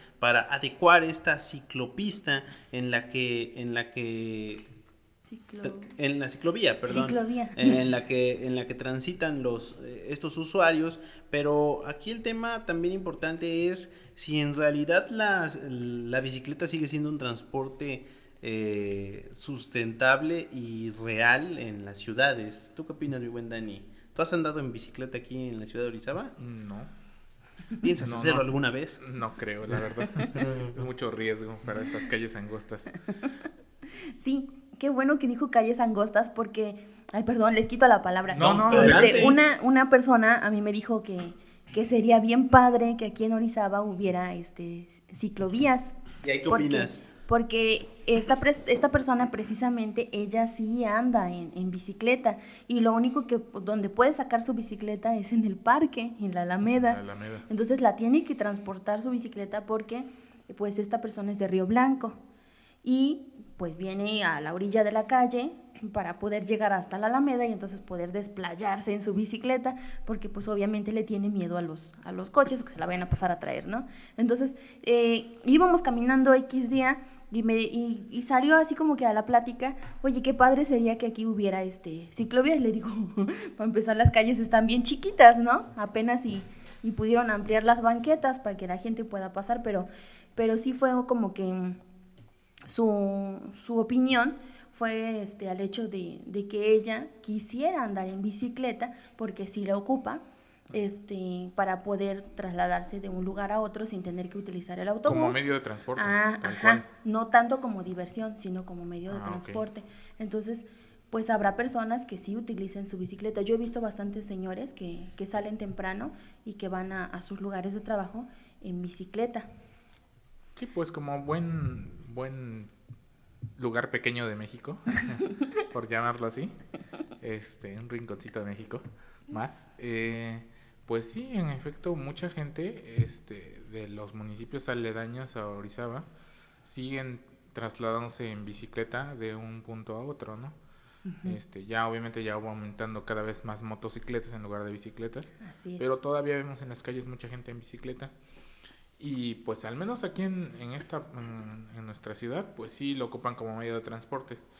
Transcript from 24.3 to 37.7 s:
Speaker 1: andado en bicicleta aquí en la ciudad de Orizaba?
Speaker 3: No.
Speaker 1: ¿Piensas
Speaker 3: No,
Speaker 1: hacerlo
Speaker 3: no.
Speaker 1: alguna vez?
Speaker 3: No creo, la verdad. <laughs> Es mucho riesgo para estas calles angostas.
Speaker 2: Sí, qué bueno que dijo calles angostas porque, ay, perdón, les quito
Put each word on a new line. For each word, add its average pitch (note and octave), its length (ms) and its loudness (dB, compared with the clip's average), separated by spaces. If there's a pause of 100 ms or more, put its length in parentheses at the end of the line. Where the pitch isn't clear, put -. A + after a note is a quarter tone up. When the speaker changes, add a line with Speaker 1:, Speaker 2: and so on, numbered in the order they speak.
Speaker 1:
andado D#3 260 -2
en B2+ 140 -6
bicicleta B2+ 460 -10
aquí B2+ 280 -8
en A#2 140 -8
la G#2+ 60 -10
ciudad A#2+ 180 -6
de A#2+ 40 -4
Orizaba? C#3+ 500 -8
Speaker 3:
No. A2 460 -12 (960)
Speaker 1:
¿Piensas E3+ 280 2
Speaker 3:
No, A#2 80 -4
Speaker 1:
hacerlo C#3+ 220 4
Speaker 3:
no. C3 80 2
Speaker 1:
alguna C3+ 240 2
vez? C#3+ 280 -8 (100)
Speaker 3:
No A#2 280 -8
creo, G#2 300 -8
la A2+ 120 -2
verdad. A2 360 -4
<laughs> C3 600 -4
Es B2 60 -6
mucho B2 280 -4
riesgo A2 540 -4
para G#2+ 160 -6
estas C#3 240 -8
calles A2+ 300 -2
angostas. G#2 560 -10 (1300)
Speaker 2:
Sí, C4+ 300 -2 (300)
qué C#4 100 0
bueno C#4 300 4
que C#4 80 0
dijo A#3+ 240 -2
calles A#3 280 4
angostas G#3+ 500 2
porque, G#3+ 460 -4 (380)
ay, G#3+ 100 0
perdón, A3+ 320 4
les A3 120 4
quito B3 200 10